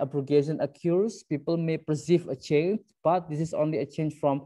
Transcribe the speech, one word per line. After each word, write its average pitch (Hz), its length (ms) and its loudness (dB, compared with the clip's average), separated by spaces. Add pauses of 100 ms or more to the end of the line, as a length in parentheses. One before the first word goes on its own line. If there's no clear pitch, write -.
abrogation 143 560 0
occurs, 175 640 -2
people 156 320 -4
may 160 240 -2
perceive 156 480 0
a - 80 -6
change, 165 480 0 (160)
but 165 320 0
this 151 80 -4
is 160 160 -4
only 156 240 0
a 143 80 -2
change 156 320 -4
from 143 280 0